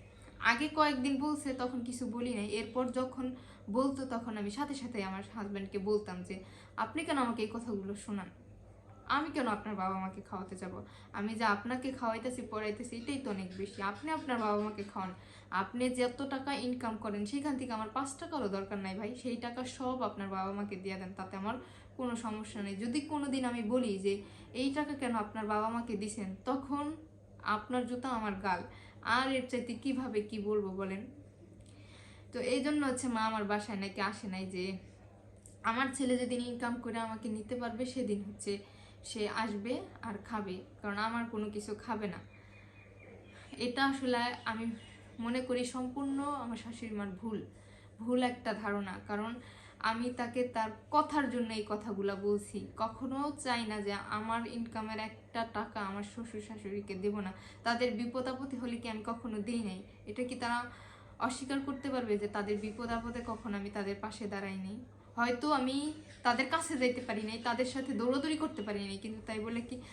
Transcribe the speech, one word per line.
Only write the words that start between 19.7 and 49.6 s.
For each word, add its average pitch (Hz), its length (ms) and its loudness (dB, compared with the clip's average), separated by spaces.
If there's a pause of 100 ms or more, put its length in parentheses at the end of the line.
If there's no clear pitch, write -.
আপনার 202 280 0
বাবা 190 240 0
মাকে 202 220 -2
দিয়ে 190 200 -4
দেন, 190 220 -6
তাতে 190 200 -6
আমার 214 180 0 (420)
কোনো 247 180 0
সমস্যা 214 460 -4
নেই। 196 140 -2
যদি 240 260 0
কোনো 285 260 0
দিন 254 180 2
আমি 233 160 0
বলি 214 360 4
যে, 196 260 2 (300)
'এই 269 200 2
টাকা 302 200 0
কেন 247 220 2
আপনার 214 320 0
বাবা 214 220 4
মাকে 233 280 0
দিছেন?' 202 380 -4 (100)
তখন 285 500 0 (480)
আপনার 226 440 2
জুতা 247 220 -2
আমার 220 240 2
গাল। 190 300 2 (380)
আর 262 300 6
এর 254 180 2
চাইতে 240 240 0
কিভাবে 247 480 2
কি 214 180 -4
বলবো 202 300 2
বলেন?" 190 360 -2 (1300)
তো 247 60 -2
এই 247 240 4
জন্য 294 220 4
হচ্ছে 254 220 2
মা 220 180 4
আমার 220 180 2
বাসায় 208 340 2
নাকি 196 240 -2
আসে 202 260 0
নাই, 190 180 -2
যে 190 320 -2 (840)
আমার 240 300 4
ছেলে 254 240 4
যেদিন 247 240 2
ইনকাম 240 400 -2
করে 233 180 -2
আমাকে 220 300 -2
নিতে 214 260 -2
পারবে, 240 300 -2
সেদিন 208 380 0
হচ্ছে - 340 -4 (460)
সে 208 260 0
আসবে 220 520 0 (200)
আর 226 120 -4 (120)
খাবে, 196 380 -2 (180)
কারণ 202 160 -2
আমার 226 280 2
কোনো 214 240 -2
কিছু 208 260 -4 (100)
খাবে 214 220 0
না। 175 100 -4 (1300)
এটা 247 340 2
আসলে 269 320 4 (280)
আমি 226 200 0 (540)
মনে 240 220 0
করি 247 240 2
সম্পূর্ণ 269 580 0
আমার 247 340 -2
শাশুড়ি 233 380 -6
মার 202 120 0
ভুল, 196 380 -4 (540)
ভুল 247 240 6
একটা 247 300 2
ধারণা। 202 540 0
কারণ 214 280 0 (440)